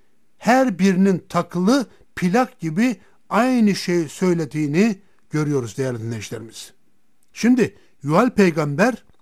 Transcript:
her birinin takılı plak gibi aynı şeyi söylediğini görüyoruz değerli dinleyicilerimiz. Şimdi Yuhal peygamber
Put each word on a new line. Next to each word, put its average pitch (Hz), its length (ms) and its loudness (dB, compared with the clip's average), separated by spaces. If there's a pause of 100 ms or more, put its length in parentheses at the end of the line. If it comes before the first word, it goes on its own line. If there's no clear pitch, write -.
(380)
her 240 420 2
birinin 190 500 2
takılı 185 580 0 (280)
plak 196 440 -2
gibi 190 380 -2 (320)
aynı 226 460 2
şeyi 175 340 -2
söylediğini 170 920 0 (300)
görüyoruz 143 480 -2
değerli 131 220 -4
dinleyicilerimiz. 110 720 -12 (600)
Şimdi 233 440 0 (260)
Yuhal 175 260 2
peygamber 165 760 0 (180)